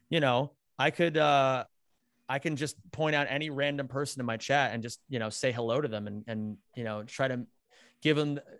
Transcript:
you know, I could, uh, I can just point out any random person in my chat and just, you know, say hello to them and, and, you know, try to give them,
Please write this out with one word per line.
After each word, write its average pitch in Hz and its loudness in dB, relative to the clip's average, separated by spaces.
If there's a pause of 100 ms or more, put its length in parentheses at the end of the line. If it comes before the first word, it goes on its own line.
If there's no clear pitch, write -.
you 165 2
know, 135 4 (240)
I 147 4
could, 170 2
uh, 135 4 (640)
I 139 0
can 156 -2
just 139 -4 (140)
point 156 0
out 143 2
any 151 -2
random 143 -2
person 135 -4
in 123 -4
my 113 -2
chat 135 2
and 117 -6
just, 117 -10 (100)
you 131 -4
know, 110 -2
say 127 -2
hello 120 0
to 147 -2
them 104 -6
and, 104 -10
and, 107 -6 (180)
you 120 -8
know, 107 -6
try 135 -2
to 123 -4 (640)
give 151 4
them, 147 0 (200)